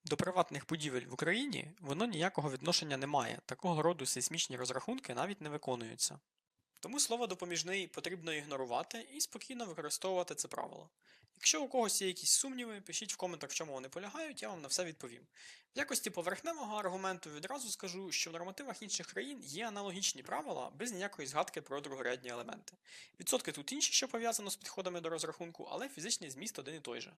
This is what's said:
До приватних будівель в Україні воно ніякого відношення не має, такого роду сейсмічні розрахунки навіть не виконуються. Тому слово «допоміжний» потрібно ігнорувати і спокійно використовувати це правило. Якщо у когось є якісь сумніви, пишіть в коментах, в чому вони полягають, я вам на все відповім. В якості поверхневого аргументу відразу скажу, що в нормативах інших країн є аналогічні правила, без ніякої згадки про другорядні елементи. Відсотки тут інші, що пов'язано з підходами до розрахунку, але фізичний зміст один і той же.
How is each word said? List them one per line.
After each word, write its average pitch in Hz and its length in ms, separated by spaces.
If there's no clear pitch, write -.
До 147 120
приватних 175 500
будівель 143 380
в 127 80
Україні 185 640
воно 156 260
ніякого 165 460
відношення 147 460
не 135 100
має, 120 380
такого 156 360
роду 160 240
сейсмічні 160 520
розрахунки 127 560
навіть 165 280
не 151 80
виконуються. 127 720
Тому 262 200
слово 240 280
«допоміжний» 175 600
потрібно 165 460
ігнорувати 143 800
і 311 80
спокійно 240 440
використовувати 175 720
це - 120
правило. - 420
Якщо - 280
у 262 40
когось 233 340
є 190 60
якісь 180 240
сумніви, 240 500
пишіть 196 320
в - 40
коментах, 175 320
в - 40
чому 156 200
вони 131 160
полягають, 208 520
я 214 80
вам 175 120
на 143 60
все 180 180
відповім. 131 360
В - 20
якості 277 320
поверхневого 214 680
аргументу 185 540
відразу 202 400
скажу, 185 420
що - 180
в 165 40
нормативах 190 480
інших 190 260
країн 254 340
є 151 260
аналогічні 202 560
правила, 220 460
без 202 220
ніякої 185 360
згадки 147 340
про 143 200
другорядні 127 480
елементи. 113 440
Відсотки 185 320
тут 143 200
інші, 285 220
що 262 140
пов'язано 226 420
з - 60
підходами 180 460
до 160 80
розрахунку, 165 600
але 233 180
фізичний 160 400
зміст 151 300
один 143 160
і 156 40
той 120 220
же. - 180